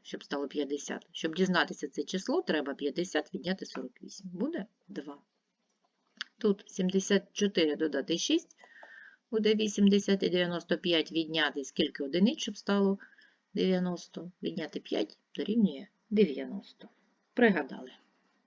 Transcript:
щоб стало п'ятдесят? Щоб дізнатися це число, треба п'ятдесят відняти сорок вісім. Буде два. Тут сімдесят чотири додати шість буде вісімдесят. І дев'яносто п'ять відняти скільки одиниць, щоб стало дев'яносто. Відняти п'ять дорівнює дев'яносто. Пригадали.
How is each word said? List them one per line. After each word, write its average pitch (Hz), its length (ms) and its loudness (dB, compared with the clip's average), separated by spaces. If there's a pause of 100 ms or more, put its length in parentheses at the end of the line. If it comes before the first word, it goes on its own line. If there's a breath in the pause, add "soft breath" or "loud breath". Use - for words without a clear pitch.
щоб - 220 -14
стало 143 240 -6
п'ятдесят? 143 640 -6
Щоб 160 220 -6
дізнатися 180 540 0
це - 140 -6
число, 254 400 -2
треба 139 320 -2
п'ятдесят 151 600 -4
відняти - 320 -6
сорок 131 260 -10 (100)
вісім. 185 300 -16
Буде 226 340 -4 (220)
два. 143 300 -14 (1200)
Тут 202 280 0
сімдесят 190 560 0 (100)
чотири 175 440 2
додати 156 420 -2
шість - 380 0 (760 loud breath)
буде 214 240 2
вісімдесят. 202 680 4
І 180 60 2
дев'яносто 175 500 0
п'ять 160 340 2
відняти 156 520 0
скільки - 400 -2
одиниць, 180 340 4
щоб 208 180 -8
стало 196 420 2 (560 loud breath)
дев'яносто. 180 760 -2 (120)
Відняти 165 380 -6
п'ять - 380 -4 (160)
дорівнює 180 520 0 (240)
дев'яносто. 156 800 0 (460)
Пригадали. 156 580 2 (540)